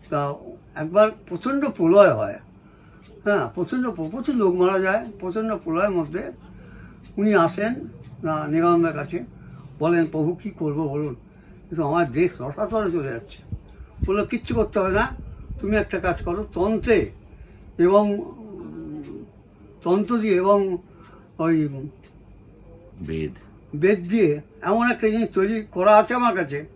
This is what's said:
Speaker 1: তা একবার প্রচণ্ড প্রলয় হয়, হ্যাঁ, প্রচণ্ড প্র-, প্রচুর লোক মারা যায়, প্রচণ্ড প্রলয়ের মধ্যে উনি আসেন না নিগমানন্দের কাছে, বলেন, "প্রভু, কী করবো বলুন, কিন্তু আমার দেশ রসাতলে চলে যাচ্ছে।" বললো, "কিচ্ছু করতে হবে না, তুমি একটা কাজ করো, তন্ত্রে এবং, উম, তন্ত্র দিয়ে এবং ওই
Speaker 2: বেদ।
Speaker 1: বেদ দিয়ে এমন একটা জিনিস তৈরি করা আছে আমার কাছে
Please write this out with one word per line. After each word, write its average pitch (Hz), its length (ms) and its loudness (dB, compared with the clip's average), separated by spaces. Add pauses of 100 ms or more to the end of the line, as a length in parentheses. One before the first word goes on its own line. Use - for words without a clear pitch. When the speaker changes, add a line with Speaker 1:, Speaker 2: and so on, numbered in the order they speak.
Speaker 1:
তা 143 240 -4 (420)
একবার 180 360 2 (160)
প্রচণ্ড 269 400 -4
প্রলয় 185 460 6
হয়, 107 260 -4 (840)
হ্যাঁ, 190 320 0
প্রচণ্ড 247 340 -4
প্র-, 160 220 -8
প্রচুর 262 240 -4
লোক 190 200 2
মারা 185 240 2
যায়, 202 400 0
প্রচণ্ড 214 360 -4
প্রলয়ের 214 360 -2
মধ্যে 170 400 -4 (840)
উনি 208 180 2
আসেন 190 380 2 (500)
না 311 240 -2
নিগমানন্দের 165 460 2
কাছে, - 320 -8 (540)
বলেন, 170 260 2
"প্রভু, 156 300 -2
কী 202 140 -10
করবো 151 400 -4
বলুন, 147 260 -4 (540)
কিন্তু 165 140 -4
আমার 151 280 0
দেশ 165 280 0
রসাতলে 202 520 -4
চলে 165 120 -4
যাচ্ছে।" 117 400 -10 (640)
বললো, 196 200 0
"কিচ্ছু 240 300 -6
করতে 214 240 0
হবে 185 120 0
না, 220 180 0 (500)
তুমি 202 180 -2
একটা 196 220 -2
কাজ 180 220 -2
করো, 196 220 -4 (100)
তন্ত্রে 196 580 2 (680)
এবং, 202 420 4
উম, 160 1040 -14 (600)
তন্ত্র 202 340 2
দিয়ে 214 180 2
এবং 190 420 4 (600)
ওই 160 300 2 (1300)
Speaker 2:
বেদ। 80 300 -6 (440)
Speaker 1:
বেদ 175 320 2
দিয়ে 170 340 2 (200)
এমন 233 300 2
একটা 226 180 0
জিনিস 220 240 0
তৈরি 208 380 0
করা 202 260 6
আছে 220 160 4
আমার 240 220 2
কাছে 151 300 -4 (100)